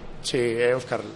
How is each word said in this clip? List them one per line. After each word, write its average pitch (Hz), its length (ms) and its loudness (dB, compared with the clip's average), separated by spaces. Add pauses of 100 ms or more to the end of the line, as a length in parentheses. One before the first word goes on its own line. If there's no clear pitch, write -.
(200)
Sí, - 180 0
eh, 120 360 4
Óscar, 123 260 -2 (160)